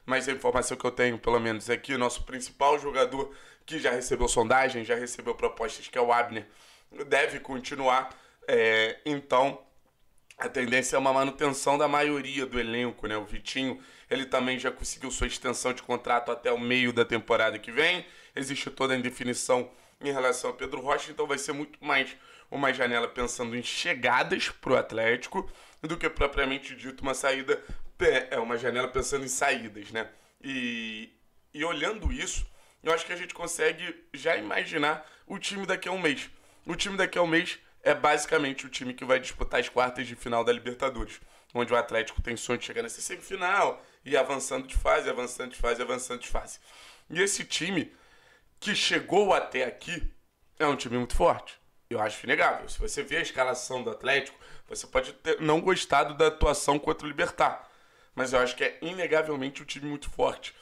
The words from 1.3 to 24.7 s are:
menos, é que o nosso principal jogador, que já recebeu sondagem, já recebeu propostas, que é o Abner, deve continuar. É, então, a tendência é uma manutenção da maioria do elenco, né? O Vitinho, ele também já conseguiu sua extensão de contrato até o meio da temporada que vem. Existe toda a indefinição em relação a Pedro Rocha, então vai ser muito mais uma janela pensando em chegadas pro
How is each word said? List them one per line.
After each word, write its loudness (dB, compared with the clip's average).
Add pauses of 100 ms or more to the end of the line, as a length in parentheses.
menos, -2
é 0
que -4
o 0
nosso 0
principal 2
jogador, 0 (320)
que -8
já 2
recebeu 0
sondagem, 4
já 0
recebeu -4
propostas, -2
que -10
é 4
o 4
Abner, 2 (640)
deve 2
continuar. 0 (360)
É, 4
então, 2 (800)
a -4
tendência 0
é 4
uma 4
manutenção 2
da 4
maioria 0
do -2
elenco, -2
né? -2
O -4
Vitinho, -4 (280)
ele -2
também 2
já -2
conseguiu -8
sua -2
extensão -2
de -10
contrato 0
até 0
o 2
meio 4
da 4
temporada 2
que -14
vem. 2 (320)
Existe -4
toda 0
a 2
indefinição 0 (280)
em -2
relação 2
a -2
Pedro -8
Rocha, -2
então -2
vai -2
ser -4
muito -10
mais 0 (360)
uma 0
janela 2
pensando -4
em -4
chegadas 0
pro 0